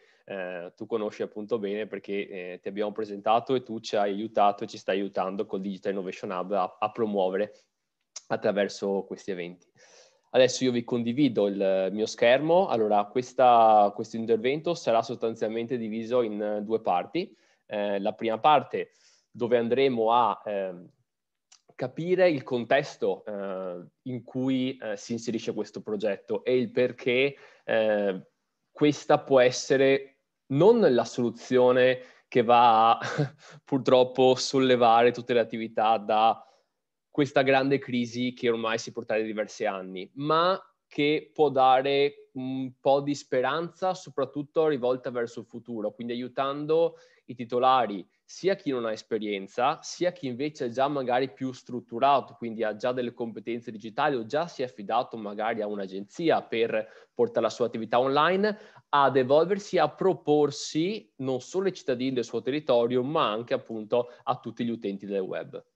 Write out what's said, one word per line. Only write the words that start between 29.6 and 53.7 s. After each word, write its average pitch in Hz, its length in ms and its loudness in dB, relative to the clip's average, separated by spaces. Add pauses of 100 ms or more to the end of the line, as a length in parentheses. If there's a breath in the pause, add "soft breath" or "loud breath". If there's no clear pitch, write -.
non 202 280 6
la 127 240 4
soluzione 127 1200 0
che 123 140 2
va 117 480 6
a, - 100 2
<laughs> - 640 -6
purtroppo 127 720 4
sollevare 123 760 4
tutte 123 200 -6
le 120 80 4
attività 113 560 0
da 107 500 2 (640 loud breath)
questa 139 320 2
grande 135 360 2
crisi 123 560 -4
che 123 140 -2
ormai 113 300 0
si - 140 -12
porta 110 240 -4
da 110 60 0
diversi 107 420 -6
anni, 95 500 -6
ma 160 440 0 (280)
che 151 460 -2
può 147 160 4
dare 135 840 2
un 131 460 -8
po' 139 220 2
di 143 140 -2
speranza, 160 800 -2
soprattutto 147 720 -4
rivolta 131 440 0
verso 120 300 -6
il 107 60 -14
futuro, 110 460 -8
quindi 120 200 -10
aiutando 147 840 -2 (300 soft breath)
i 123 80 -14
titolari, 120 720 0 (180)
sia 190 320 -2
chi - 140 -6
non 120 160 -2
ha 110 60 -2
esperienza, 107 920 -4
sia 175 300 -4
chi 143 140 -12
invece 135 400 -6
è - 40 -4
già 131 180 0
magari 135 420 -2
più 131 220 -8
strutturato, 120 800 -2
quindi 113 300 -6
ha 107 100 -2
già 123 180 -4
delle 120 200 -6
competenze 117 580 -8